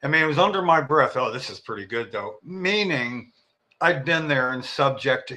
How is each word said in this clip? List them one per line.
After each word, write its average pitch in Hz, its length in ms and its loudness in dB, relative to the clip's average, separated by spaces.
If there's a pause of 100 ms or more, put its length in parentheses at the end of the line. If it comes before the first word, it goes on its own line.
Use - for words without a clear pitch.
I 143 60 -4
mean, 160 140 4
it 156 40 4
was 147 120 0
under 196 240 2
my 165 180 4
breath, 139 360 2
Oh, 127 140 0
this 127 180 -10
is 98 120 -14
pretty 104 260 -10
good, 113 240 -6
though. 98 320 -8
Meaning, 175 920 -4 (480)
I'd 165 240 2
been 160 240 0
there 131 220 2
and 127 140 -6
subject 135 640 0
to 127 80 -14